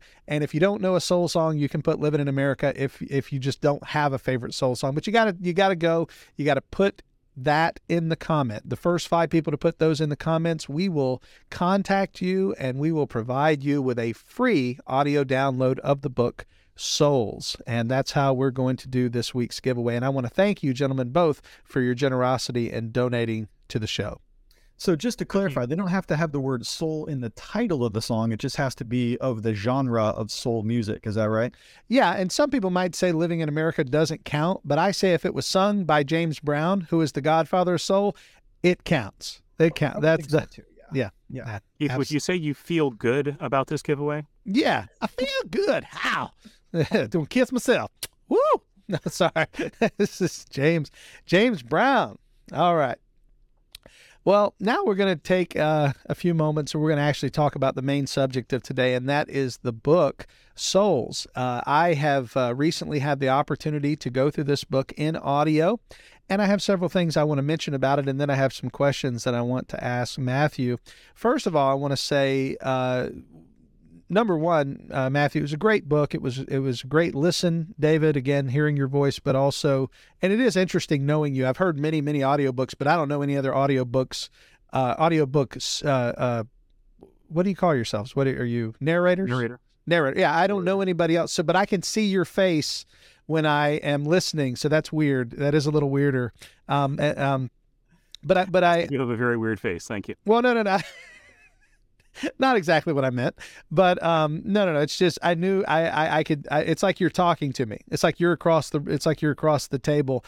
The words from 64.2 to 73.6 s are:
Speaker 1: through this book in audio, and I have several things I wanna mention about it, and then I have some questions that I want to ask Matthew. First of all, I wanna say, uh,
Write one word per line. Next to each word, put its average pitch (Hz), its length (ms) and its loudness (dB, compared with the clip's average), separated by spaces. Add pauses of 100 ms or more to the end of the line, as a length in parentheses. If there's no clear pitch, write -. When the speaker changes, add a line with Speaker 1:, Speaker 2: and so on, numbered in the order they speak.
Speaker 1:
through 151 140 -4
this 139 200 0
book 135 320 -2
in 156 200 -2
audio, 151 640 2 (520)
and 190 100 0
I 208 60 2
have 196 160 2
several 185 260 0
things 170 300 0
I 151 60 4
wanna 147 180 0
mention 151 320 -2
about 135 240 2
it, 139 100 -2
and 135 100 -2
then 143 120 0
I 139 60 0
have 135 180 2
some 127 160 -8
questions 135 540 -2
that 123 100 0
I 120 80 0
want 123 260 -4
to - 160 -8
ask 123 340 -4
Matthew. 131 600 0 (360)
First 247 320 0
of 185 80 0
all, 139 160 4
I 139 40 2
wanna 139 220 0
say, 135 680 0
uh, 127 460 -2 (1000)